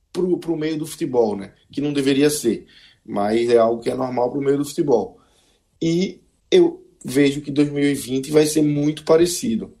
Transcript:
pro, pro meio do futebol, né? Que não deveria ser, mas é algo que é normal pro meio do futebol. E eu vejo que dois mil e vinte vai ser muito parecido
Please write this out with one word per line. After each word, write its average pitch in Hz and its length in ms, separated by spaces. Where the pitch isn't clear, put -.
pro, 180 260
pro 165 200
meio 156 200
do 151 100
futebol, 120 480
né? 98 180
Que 135 100
não 147 120
deveria 139 360
ser, - 360
mas 110 440
é 117 80
algo 117 240
que 131 80
é 123 60
normal 123 360
pro 139 100
meio 139 160
do 143 80
futebol. 127 540
E 170 400
eu 175 340
vejo 139 380
que 147 100
dois 147 180
mil 143 140
e 143 100
vinte 135 380
vai 156 140
ser 151 160
muito 147 420
parecido 131 760